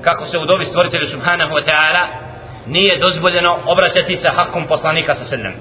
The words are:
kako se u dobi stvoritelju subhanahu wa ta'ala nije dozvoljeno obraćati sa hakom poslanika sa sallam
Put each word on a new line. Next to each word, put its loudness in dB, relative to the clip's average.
kako 0
se -4
u -4
dobi 2
stvoritelju 0
subhanahu -2
wa 0
ta'ala 4
nije 2
dozvoljeno 2
obraćati 2
sa 2
hakom -2
poslanika 0
sa -8
sallam -6